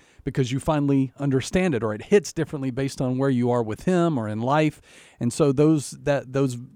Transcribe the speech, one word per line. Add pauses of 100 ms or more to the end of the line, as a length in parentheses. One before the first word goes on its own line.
(220)
because
you
finally
understand
it,
or
it
hits
differently
based
on
where
you
are
with
Him
or
in
life. (360)
And
so
those,
that,
those, (180)